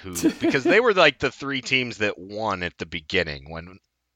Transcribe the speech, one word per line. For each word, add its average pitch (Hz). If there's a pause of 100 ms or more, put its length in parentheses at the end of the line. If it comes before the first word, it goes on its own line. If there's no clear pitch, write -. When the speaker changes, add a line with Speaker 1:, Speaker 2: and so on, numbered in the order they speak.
Speaker 1:
who, 92 (160)
Speaker 2:
<laughs> -
Speaker 1:
because 202
they 269
were, 240
like, 165
the 135
three 139
teams 123
that 104
won 101
at 87
the 92
beginning 78
when 85 (360)